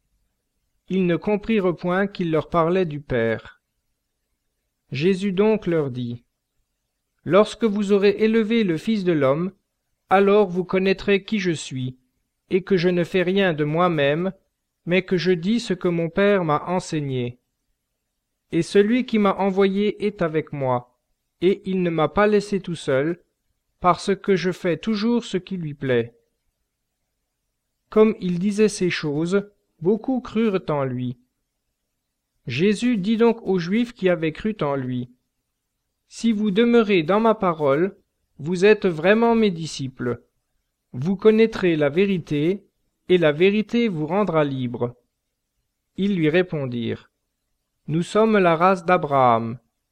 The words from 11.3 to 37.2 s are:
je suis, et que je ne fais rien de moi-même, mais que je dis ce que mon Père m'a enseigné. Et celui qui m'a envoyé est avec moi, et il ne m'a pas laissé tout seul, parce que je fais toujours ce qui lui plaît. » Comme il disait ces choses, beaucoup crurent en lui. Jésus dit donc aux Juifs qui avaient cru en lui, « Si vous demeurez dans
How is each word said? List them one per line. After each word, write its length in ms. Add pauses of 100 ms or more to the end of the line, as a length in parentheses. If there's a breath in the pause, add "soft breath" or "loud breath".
je 140
suis, 440 (540)
et 120
que 140
je 140
ne 140
fais 180
rien 320
de 100
moi-même, 680 (520)
mais 180
que 140
je 140
dis 300
ce 120
que 160
mon 220
Père 340
m'a 220
enseigné. 720 (1120)
Et 100
celui 440
qui 120
m'a 180
envoyé 680
est 180
avec 300
moi, 460 (420)
et 240
il 180
ne 80
m'a 180
pas 180
laissé 340
tout 140
seul, 480 (580)
parce 340
que 220
je 160
fais 240
toujours 480
ce 140
qui 180
lui 180
plaît. » 400 (1700)
Comme 320
il 180
disait 300
ces 220
choses, 600 (300)
beaucoup 400
crurent 480
en 160
lui. 340 (1300)
Jésus 500
dit 200
donc 260
aux 160
Juifs 340
qui 160
avaient 240
cru 280
en 160
lui, « 340 (1000)
Si 240
vous 180
demeurez 520
dans 180